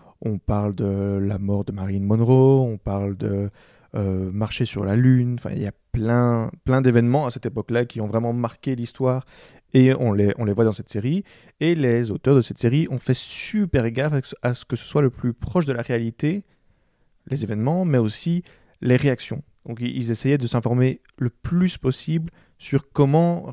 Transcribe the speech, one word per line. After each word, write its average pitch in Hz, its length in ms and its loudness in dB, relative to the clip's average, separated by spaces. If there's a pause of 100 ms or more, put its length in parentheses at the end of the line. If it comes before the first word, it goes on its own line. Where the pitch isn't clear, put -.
(200)
On 107 180 -4
parle 104 380 -2
de 98 440 -2
la 98 180 -2
mort 101 260 -2
de - 80 -8
Marilyn 98 320 -4
Monroe, 131 580 4
on 113 160 -4
parle 98 380 -4
de, 101 340 -4 (460)
euh, 95 340 -2
marcher 107 360 -4
sur 98 180 -6
la 98 100 0
Lune. 123 420 4
Enfin, - 160 -8
il - 80 -6
y 104 60 -4
a 98 60 -6 (180)
plein, 117 640 0 (120)
plein 127 160 2
d'événements 127 460 4
à 120 40 -4
cette - 140 -12
époque-là 117 420 -2
qui 117 140 -10
ont 107 60 -4
vraiment 113 260 -2
marqué 120 440 -4
l'histoire 127 480 -4 (500)
et 131 240 8
on 117 140 2
les, 101 260 2
on 117 60 -2
les 104 80 0
voit 113 120 4
dans 110 80 2
cette - 180 -10
série. 135 340 -2 (360)
Et 170 140 2
les 120 360 0
auteurs 127 240 2
de 131 80 6
cette - 160 -6
série 135 320 2
ont 131 80 -4
fait 127 160 0
super 147 760 -2
gaffe 135 220 -2
à 139 100 0
ce, - 200 -12
à 123 120 0
ce - 120 -14
que 123 100 -6
ce - 80 -6
soit - 180 0
le 135 80 4
plus 123 220 -4
proche - 340 -2
de 139 60 -2
la 117 100 -4
réalité, 127 640 -2 (840)
les 131 160 -4
événements, 120 400 -2
mais 143 140 2
aussi 165 440 -2 (380)
les 123 160 4
réactions. 131 460 -2 (240)
Donc, 117 140 -10
i-, 123 140 -4
ils 117 160 -4
essayaient 135 280 0
de 123 80 -2
s'informer 123 540 0 (180)
le 123 120 -2
plus - 480 -2
possible 160 520 -4 (280)
sur - 340 -2
comment 165 600 2